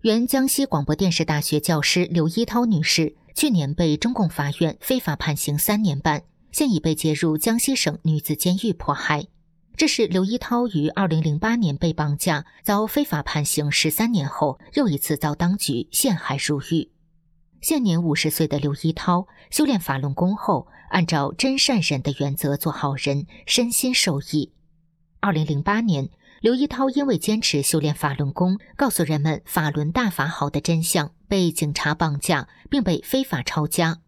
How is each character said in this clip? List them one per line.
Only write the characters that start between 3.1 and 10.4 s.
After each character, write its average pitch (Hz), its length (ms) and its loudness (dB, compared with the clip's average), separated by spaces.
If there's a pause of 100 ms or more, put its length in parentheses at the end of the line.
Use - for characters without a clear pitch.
去 311 160 2
年 156 240 2
被 156 240 2
中 240 160 0
共 175 160 2
法 143 220 -2
院 160 280 -2
非 262 180 0
法 160 160 -2
判 147 220 -2
刑 147 220 -2
三 208 240 0
年 143 180 0
半， 147 220 0 (300)
现 294 180 2
已 170 100 4
被 160 140 2
接 156 180 0
入 156 240 2
江 226 220 0
西 262 180 0
省 - 260 -2
女 156 160 2
子 147 160 -2
监 180 280 0
狱 214 100 0
迫 151 220 -2
害。 151 320 -2 (500)
这 320 100 4
是 240 200 2
刘 185 180 2
一 226 140 -2
涛 240 300 0